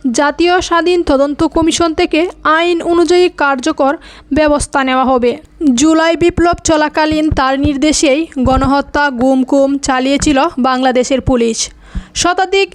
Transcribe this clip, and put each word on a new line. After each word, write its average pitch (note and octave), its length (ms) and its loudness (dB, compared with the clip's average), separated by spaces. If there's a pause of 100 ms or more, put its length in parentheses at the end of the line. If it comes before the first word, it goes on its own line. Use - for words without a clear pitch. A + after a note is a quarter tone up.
(140)
জাতীয় D4 480 0
স্বাধীন F4 420 0
তদন্ত C#4+ 440 0
কমিশন E4 460 -2
থেকে E4+ 260 -2 (340)
আইন E4+ 300 0
অনুযায়ী F4 420 2 (120)
কার্যকর C#4 560 -2 (380)
ব্যবস্থা C#4+ 520 0
নেওয়া C4 220 0
হবে। B3 260 0 (440)
জুলাই D#4+ 420 2
বিপ্লব F4 460 0
চলাকালীন D#4 600 0 (100)
তার C4+ 240 0
নির্দেশেই C#4+ 600 0 (240)
গণহত্যা, C#4 680 0
গুম C4 320 0
খুন C4+ 260 2 (120)
চালিয়েছিল C4+ 580 0 (200)
বাংলাদেশের B3+ 600 0
পুলিশ। A#3 360 0 (580)
শতাধিক F#4+ 600 0